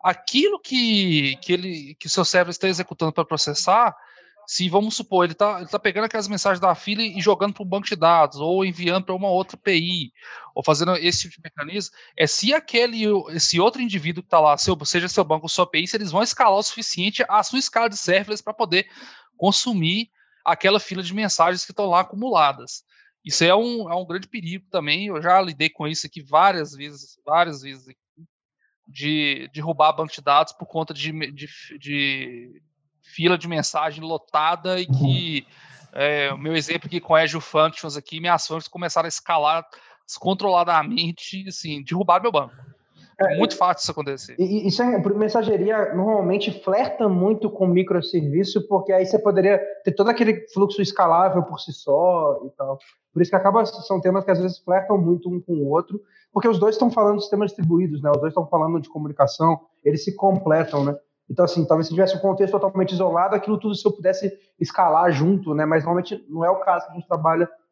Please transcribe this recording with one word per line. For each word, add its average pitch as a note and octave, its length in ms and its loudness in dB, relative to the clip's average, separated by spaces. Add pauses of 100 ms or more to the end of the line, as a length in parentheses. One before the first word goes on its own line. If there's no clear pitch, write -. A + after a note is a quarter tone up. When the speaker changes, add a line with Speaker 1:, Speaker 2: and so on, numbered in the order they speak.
Speaker 1:
aquilo D4+ 600 0
que, F#3+ 840 0
que F3+ 100 -2
ele, E3+ 440 -6
que - 100 -16
o D#3 40 -8
seu F3+ 140 0
server F3+ 260 2
está F#3+ 180 -4
executando E3 440 -4
pra D#3+ 120 0
processar, F3+ 680 0 (520)
se, F3+ 220 -4
vamos G#3 280 0
supor, F#3 300 0
ele D#3+ 80 -4
tá, G3+ 260 0
ele F3 80 -16
tá G#3 100 -4
pegando G3+ 280 0
aquelas A3 200 -4
mensagens G3 320 -2
da F3+ 160 4
fila G#3 280 -6
e G3 180 -6
jogando G3 320 2
pra G#3 100 -12
um G3 40 -10
banco G3 200 -4
de - 80 -4
dados, D#3+ 460 4
ou F3+ 240 0
enviando F3+ 400 -2
pra F#3 100 -4
uma F#3+ 140 -2
outra F#3 280 -2
A - 40 -20
P F#3+ 160 2
I, E3 360 -2 (420)
ou - 100 -6
fazendo E3 320 2
esse F3 320 -2
tipo - 80 -20
de - 80 -20
mecanismo, D#3+ 500 -10 (220)
é D#3+ 100 2
se G#3 260 0
aquele, A#3+ 520 0 (240)
esse E3 320 0
outro A3+ 200 4
indivíduo F3 440 -4
que - 40 -20
tá E3 120 6
lá, D3 160 6
seu, F#3 280 0
seja F3 220 -2
seu F#3 160 0
banco D#3 220 0
ou E3+ 40 -10
sua F3+ 160 0
A E3+ 40 -6
P D#3+ 120 0
I, F3+ 60 -4
se A3+ 100 -6
eles G#3 140 -4
vão F#3 120 0
escalar A3+ 360 2
o A3 40 0
suficiente G#3+ 640 -4
a G#3 160 4
sua B3+ 160 -4
escala A#3 280 0
de G3+ 80 -6
serverless G3+ 460 -2
pra G#3+ 120 -8
poder F#3 340 0 (480)
consumir G3+ 720 0 (360)
aquela F#3+ 360 2
fila F#3 220 -10
de F3 120 -10
mensagens F3+ 500 0
que - 80 -18
tão G3+ 140 -2
lá F3 140 4
acumuladas. F#3 840 -2 (420)
Isso D#3+ 200 0
é F3+ 100 6
um, A#3 340 -2
é E3+ 60 -6
um F3+ 120 -6
grande F3+ 200 -8
perigo F#3 420 -10
também, E3+ 400 -2
eu D#3 140 -6
já F3+ 180 6
lidei D#3+ 280 -2
com D3+ 180 -6
isso D#3 200 -6
aqui D3+ 160 -18
várias D#3 500 2
vezes, C#3+ 520 -18
várias D#3 380 0
vezes C3+ 240 -18
aqui, - 400 -20 (640)
de C#3+ 600 -2
derrubar D3+ 380 2
banco D#3 200 -4
de - 80 -16
dados C#3+ 320 2
por - 140 -16
conta D#3+ 260 -6
de, D3+ 200 -8 (180)
de, C#3+ 180 -18 (300)
de C3+ 840 -6 (400)
fila F3 360 -2
de E3 100 -10
mensagem D#3 540 -6
lotada E3 800 -4
e F3+ 60 -6
que, C3+ 600 -2
Speaker 2:
Uhum. - 460 -20
Speaker 1:
é, C#3+ 400 0
o C3+ 60 -10
meu D#3 160 -4
exemplo E3 320 -4
aqui E3+ 140 -6
com E3+ 140 0
Azure D#3 280 2
Functions D#3 540 -2
aqui, D#3+ 240 -14
minhas E3+ 260 2
functions D#3+ 220 -8
começaram E3+ 380 -2
a - 20 -8
escalar D#3+ 560 0 (420)
descontroladamente, F3 1400 0
assim, D3+ 360 -10
derrubar F3+ 360 2
meu A3 120 -2
banco. C#3+ 220 -2 (680)
É - 0 -
Speaker 3:
É, F#3+ 160 2
Speaker 1:
muito G#3 200 2
fácil F3+ 260 0
isso - 80 -6
acontecer. C#3 480 -8
Speaker 3:
e, F#3+ 260 0
e - 20 2
isso G3+ 160 0
é, B3 180 2
por G3+ 140 0
mensageria, G#3+ 800 0
normalmente G3 560 0 (120)
flerta G#3+ 440 0
muito G3+ 440 2
com F#3+ 160 0
microserviço, F3+ 1000 0
porque G3 260 0
aí F#3 120 4
você F#3+ 140 0
poderia F#3+ 420 4 (240)
ter F#3 80 0
todo G3+ 160 2
aquele A3+ 400 0
fluxo G3+ 320 0
escalável F3+ 640 2
por - 180 -10
si D#3+ 120 -12
só D3+ 720 2
e B2 100 -12
tal. C3+ 220 -6 (340)
Por D#3+ 80 0
isso F3 100 2
que G3 60 2
acaba, G3 300 4
são - 340 -6
temas F#3 240 0
que G3 60 -2
às F3 100 2
vezes F#3 180 -4
flertam F#3+ 380 0
muito F3 320 2
um F3+ 100 -4
com F3 140 -6
o C#3+ 160 -2
outro, F3 320 -2 (320)
porque G#3+ 160 2
os G#3 100 2
dois G#3+ 200 2
tão A#3+ 120 4
falando G#3 260 4
de G#3 60 -4
sistemas G#3 280 -2
distribuídos, E3 500 0
né? D3 100 0
Os D3 100 4
dois D#3 120 -2
tão E3 140 -2
falando D#3+ 340 0
de - 80 -14
comunicação, D3+ 720 0 (240)
eles D3 180 2
se F#3+ 140 -4
completam, D#3+ 680 2
né? C#3+ 120 0 (320)
Então, F3 160 2
assim, E3+ 220 0
talvez D#3+ 220 2
se D#3+ 60 -6
tivesse F#3+ 220 4
um - 40 -6
contexto F#3+ 320 2
totalmente F#3+ 400 0
isolado, F3+ 420 0
aquilo G#3 240 -2
tudo G#3 160 -4
se - 120 -2
eu G#3 60 4
pudesse F#3+ 400 -2 (260)
escalar E3+ 540 2
junto, E3 420 0
né? D3+ 120 0
Mas D#3 180 2
normalmente F3 440 -4
não D#3+ 160 -6
é F3 60 4
o F#3+ 100 0
caso F3 260 0
que - 60 -18
a - 20 -20
gente F3 120 -14
trabalha E3 420 2 (240)